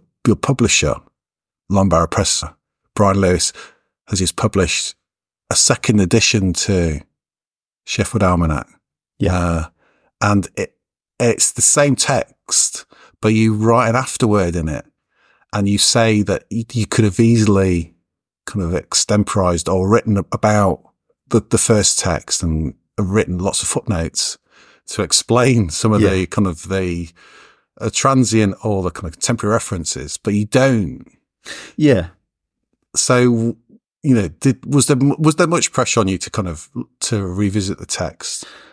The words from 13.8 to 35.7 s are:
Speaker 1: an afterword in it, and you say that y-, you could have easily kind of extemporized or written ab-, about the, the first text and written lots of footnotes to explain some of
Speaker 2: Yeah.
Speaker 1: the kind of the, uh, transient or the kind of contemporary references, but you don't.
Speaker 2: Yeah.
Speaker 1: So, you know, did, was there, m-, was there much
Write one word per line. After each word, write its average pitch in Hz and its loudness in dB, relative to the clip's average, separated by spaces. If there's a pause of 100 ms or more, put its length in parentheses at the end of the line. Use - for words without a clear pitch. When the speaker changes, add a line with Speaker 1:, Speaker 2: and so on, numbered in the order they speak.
Speaker 1:
an 113 2
afterword 104 0
in 80 -4
it, - -8 (680)
and 101 -2
you 101 2
say 113 2
that 95 -4
y-, 113 -6
you 110 -2
could - 2
have 101 2
easily 98 2 (520)
kind 98 -6
of 85 -2
extemporized 92 0
or 92 0
written 107 2
ab-, 95 -4
about 104 2 (460)
the, 117 2
the - 0
first - 2
text - -4
and 80 -2 (240)
written 92 -2
lots 92 -2
of - -6
footnotes - -4 (480)
to - -4
explain 117 2
some 110 0
of 104 4
Speaker 2:
Yeah. 101 4
Speaker 1:
the 95 0
kind 101 0
of 90 -6
the, 90 -4 (720)
uh, 110 -4
transient 113 2
or 101 -2
the 90 -4
kind - -10
of 80 -10
contemporary 107 -2
references, 104 -6
but - -4
you 104 0
don't. 123 0 (680)
Speaker 2:
Yeah. 120 2 (840)
Speaker 1:
So, 120 0 (460)
you 139 2
know, 101 2
did, - -2
was 143 4
there, 143 2
m-, 139 2
was 156 2
there 180 2
much 165 -2